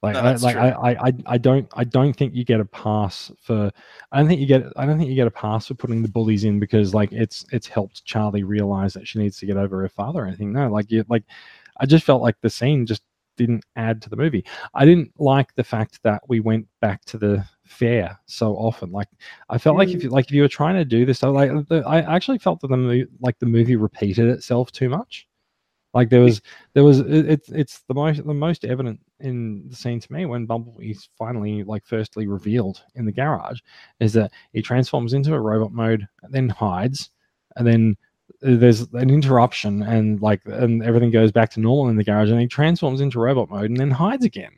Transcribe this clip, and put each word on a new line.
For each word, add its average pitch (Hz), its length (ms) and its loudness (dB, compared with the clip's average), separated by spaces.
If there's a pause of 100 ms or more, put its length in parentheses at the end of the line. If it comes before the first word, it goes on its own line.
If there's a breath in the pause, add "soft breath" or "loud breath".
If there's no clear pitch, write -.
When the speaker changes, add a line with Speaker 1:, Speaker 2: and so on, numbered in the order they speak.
Speaker 1:
Like, 104 120 -2
Speaker 2:
No, 127 60 -4
Speaker 1:
I, - 40 -2
Speaker 2:
that's 123 200 2
Speaker 1:
like, 120 100 2
Speaker 2:
true. 127 80 0
Speaker 1:
I, 123 300 2
I, - 160 -2
I, 127 40 2 (140)
I 123 120 -2
don't, 131 360 2
I 120 100 -4
don't 131 280 0
think 131 220 -4
you 123 100 -4
get 117 160 2
a 104 40 -2
pass 107 760 -6
for, 104 320 -2 (400 loud breath)
I 139 60 0
don't 151 100 4
think 165 120 2
you 139 60 -2
get, 131 180 6 (120)
I 135 100 -4
don't 156 120 0
think 156 120 -2
you 135 60 -2
get 127 100 2
a 110 60 -2
pass 107 340 -4
for 139 80 -8
putting 117 280 -4
the 110 60 -2
bullies 110 360 0
in 104 160 2
because, 101 340 0
like, 104 180 0
it's, 113 380 -6
it's 120 160 -6
helped - 380 -8
Charlie 104 400 -2
realize 98 480 -2
that 95 160 -16
she - 100 -8
needs 104 200 -2
to - 80 -12
get 98 100 -2
over 95 240 -4
her 95 80 -4
father 139 320 -8
or 110 60 -6
anything. 95 260 -8
No, 135 180 -2
like, 104 220 -4
you, 110 160 0
like, 113 160 -2 (560 loud breath)
I 135 60 -2
just 156 180 6
felt 131 180 2
like 117 180 0
the 113 100 0
scene 123 360 0
just 110 160 -4 (340)
didn't 117 280 -2 (120)
add 113 260 -4
to - 80 -18
the 107 60 -10
movie. 131 280 -2 (300 loud breath)
I 135 100 2
didn't 165 340 6
like 139 360 2
the 120 100 -2
fact - 400 -6
that 104 240 0
we 120 120 0
went 110 260 -2 (140)
back 101 260 -2
to - 120 -14
the 101 260 0 (200)
fair 117 640 -2
so 107 300 -4
often. 110 360 -6
Like, 101 160 -8 (400 loud breath)
I - 80 -4
felt 151 220 2
like 190 100 4
if 175 120 -4
Speaker 3:
Mm. - 20 -10
Speaker 1:
you, 127 80 -4
like, 131 160 2
if 143 60 -10
you 143 100 4
were 143 60 4
trying 160 260 -2
to 185 100 0
do 120 220 2
this, 131 140 0
so, 135 120 0
like, 139 180 2 (180)
the, 165 180 0
I 160 140 2 (140)
actually 247 240 0
felt 175 220 -2
that 143 80 -8
the 131 80 0
mo-, 127 300 0 (140)
like, 127 180 -4
the 123 80 -2
movie 117 300 4
repeated 107 520 0
itself 123 420 -2
too 127 200 -4
much. - 360 -10 (680)
Like, 120 160 4
there 123 100 8
Speaker 3:
Yeah. 123 60 8
Speaker 1:
was, 113 160 4 (320 loud breath)
there 139 100 6
was, 139 160 8
it, 151 300 2
it's, 147 180 0
it's - 400 -6
the 131 60 -2
most, 143 320 -2
the 151 80 -4
most 156 320 -4
evident 123 340 -6 (200)
in 120 460 -8
the 127 100 -20
scene 120 240 -6
to - 120 -18
me 170 140 -6
when 120 200 -6
Bumblebee's 113 720 -10
finally, 107 480 -6
like, 104 220 -10
firstly 110 400 -6
revealed 101 560 -4 (140)
in 120 100 -6
the 104 60 -4
garage 120 480 -6 (380 soft breath)
is 110 140 0
that 110 180 2 (220 soft breath)
he - 80 -6
transforms 123 540 -2
into 139 180 0
a 147 80 -2
robot 107 320 -2
mode, 113 340 -2 (220)
then 131 220 -2
hides, 107 600 -4 (460)
and 120 100 0
then 113 300 4 (440)
there's 120 400 6 (140)
an 127 160 0
interruption 123 720 2
and, 107 380 0
like, 104 260 0
and 117 360 -2
everything 117 280 2
goes 113 200 4
back 110 200 2
to - 100 -8
normal 127 300 2
in 113 60 0
the 107 80 0
garage, 107 260 2
and 117 100 2
he 120 80 0
transforms 147 520 -2
into 131 200 -2
robot 123 300 0
mode 104 200 -4
and 120 80 -2
then 139 120 0
hides 202 340 -2
again. 143 340 -6